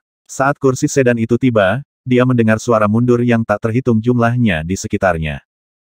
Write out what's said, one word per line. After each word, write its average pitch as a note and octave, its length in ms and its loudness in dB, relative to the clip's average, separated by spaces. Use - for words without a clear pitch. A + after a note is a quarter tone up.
Saat C#3 320 -2
kursi C3+ 320 0
sedan A#2+ 320 2
itu A2+ 160 0
tiba, A2+ 480 0
dia B2 200 2
mendengar A2+ 360 2
suara A2 280 0
mundur A#2+ 320 2
yang A#2 240 0
tak G#2 240 -2
terhitung A2+ 320 0
jumlahnya A#2 640 0
di F2 80 -4
sekitarnya. E2+ 720 -4